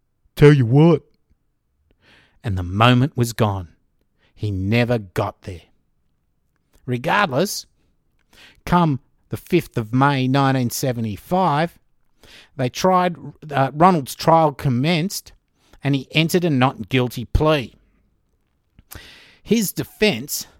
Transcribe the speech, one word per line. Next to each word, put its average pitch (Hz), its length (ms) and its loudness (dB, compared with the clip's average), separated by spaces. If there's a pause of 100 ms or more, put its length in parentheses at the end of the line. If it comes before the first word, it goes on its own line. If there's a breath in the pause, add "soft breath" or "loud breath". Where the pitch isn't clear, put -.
(360)
"Tell 147 180 8
you 131 120 4
what?" 151 380 4 (1400 soft breath)
And 98 140 -4
the 90 60 -4
moment 120 520 2
was 117 180 -2
gone. 98 360 -4 (680)
He 104 160 -8
never 113 460 -2
got 98 460 -8
there. 90 180 -14 (1200)
Regardless, 160 800 -2 (1000 loud breath)
come 165 340 0 (300)
the - 80 -10
fifth - 400 -4
of 110 160 -8
May 135 340 2
nineteen 135 420 0
seventy-five, 143 1120 -4 (760 loud breath)
they 127 100 -2
tried, 180 480 0 (340)
uh, 135 240 -2
Ronald's 156 420 2
trial 160 360 4
commenced, 147 800 -2 (500 soft breath)
and 139 140 0
he 131 160 -6
entered 165 320 0
a 175 60 0
not 127 400 -2
guilty 127 340 -2
plea. 151 520 -2 (1700 loud breath)
His 214 300 -2
defense 147 760 -6 (120)